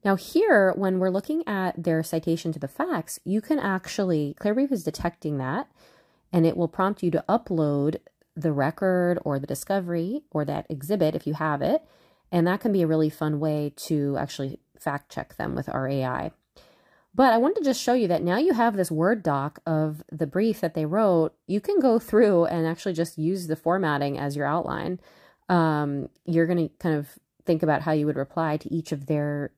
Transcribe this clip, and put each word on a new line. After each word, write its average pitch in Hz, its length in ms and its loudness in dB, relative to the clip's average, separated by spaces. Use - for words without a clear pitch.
Now 196 140 2
here, 254 600 4
when 190 220 0
we're 185 120 2
looking 302 360 -2
at 185 380 -4
their 160 180 2
citation 165 500 -2
to 156 60 -6
the 143 80 -6
facts, 294 560 -6
you 202 200 -2
can 302 160 -2
actually, 180 800 -2
Clearbrief 262 320 0
is 185 100 -4
detecting 156 540 -6
that, 139 320 -4
and 165 140 4
it - 100 2
will 170 120 0
prompt 196 340 -2
you 175 80 2
to 160 180 -2
upload 156 680 0
the 160 160 -2
record 175 760 0
or 139 120 -2
the 139 80 -6
discovery 180 840 -4
or 147 160 -2
that 147 240 -6
exhibit 156 440 0
if 156 120 -6
you 151 80 -2
have 147 260 -2
it. 254 220 0
And 175 140 4
that 190 140 2
can 220 120 0
be 196 80 2
a 165 60 2
really 156 240 2
fun 151 300 -2
way 151 360 -2
to 143 420 -2
actually 135 400 -6
fact - 340 -8
check - 240 -10
them - 180 -6
with - 140 -6
our 135 180 -4
A 135 160 -2
I. 127 280 -4
But 247 200 6
I - 20 4
wanted 285 200 2
to 359 80 -2
just 262 180 0
show 240 100 2
you 233 160 2
that 170 140 2
now 175 160 2
you 320 160 2
have 226 240 2
this 180 120 0
Word 175 320 2
doc 143 440 -2
of 156 440 0
the 156 160 -4
brief 202 360 0
that 165 100 -2
they 156 140 -2
wrote. 175 480 2
You 202 140 0
can 415 180 0
go 247 200 4
through 208 480 4
and 165 200 0
actually 170 280 -4
just 165 240 -4
use 170 300 -2
the 156 80 -2
formatting 151 640 0
as 143 160 -4
your 147 120 -2
outline. 170 520 -2
Um, 151 580 0
you're 165 220 2
gonna 170 320 0
kind 160 180 0
of 147 220 -8
think 165 180 2
about 151 200 2
how 160 100 0
you 151 140 2
would 147 100 0
reply 156 400 -2
to - 180 -8
each 165 180 -4
of 139 120 -6
their 147 540 -2